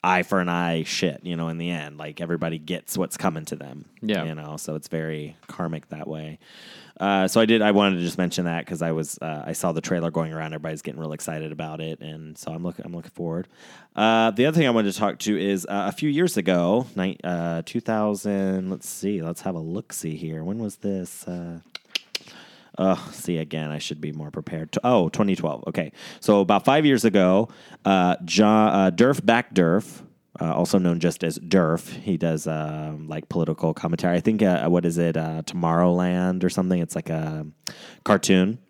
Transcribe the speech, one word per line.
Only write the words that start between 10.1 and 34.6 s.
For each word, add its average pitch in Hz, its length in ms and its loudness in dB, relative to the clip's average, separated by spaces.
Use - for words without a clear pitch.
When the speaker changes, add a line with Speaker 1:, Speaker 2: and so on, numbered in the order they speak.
Speaker 1:
going 80 220 -2
around. 80 200 -6
Everybody's 78 280 -8
getting 73 180 -10
real 78 140 -8
excited 78 400 -8
about 78 260 -10
it, 80 220 -8
and 78 360 -14
so - 140 -12
I'm 82 100 -8
look-, 87 220 -6
I'm 87 100 -12
looking 85 180 -12
forward. 85 360 -6
Uh, 113 360 4
the 113 140 2
other 160 120 2
thing 156 100 4
I 123 40 2
wanted 107 200 2
to - 80 -8
talk 101 200 -2
to 107 200 0
is, 95 280 0
uh, 98 200 -4
a 101 60 -4
few 151 160 -2
years 170 260 0
ago, 92 520 2
ni-, 92 260 -2
uh, 85 420 -4
two - 140 -6
thousand, 98 920 0
let's - 200 -8
see, 98 320 -4
let's 82 200 -6
have 95 140 -4
a 82 60 -6
look-see 80 560 -8
here. 80 260 -8
When 98 160 -6
was 107 180 -8
this? 95 480 -6
Uh, 85 340 -10
oh, 92 360 2
see, 87 240 -4
again, 78 340 -6
I 76 60 -6
should 76 240 -10
be 76 100 -6
more 76 180 -10
prepared. 78 440 -10
T-, - 100 0
oh, 120 240 4
twenty 98 300 0
twelve. 67 300 -4
Okay. 82 260 -4
So 104 220 6
about 98 240 4
five 151 200 6
years 131 200 6
ago, 98 420 6
uh, 92 400 6
Jo-, 92 200 4
uh, 104 460 6
Durf 123 340 2
Back 113 300 2
Durf, 90 460 2
uh, 80 120 0
also 90 240 2
known 87 240 4
just 85 240 0
as 78 140 -2
Durf. 82 500 2
He 98 140 -2
does, 80 320 -2
um, 78 600 -6
like, 78 180 -8
political 80 460 -2
commentary. 87 420 0
I 87 60 2
think, 110 200 2
uh, 90 280 2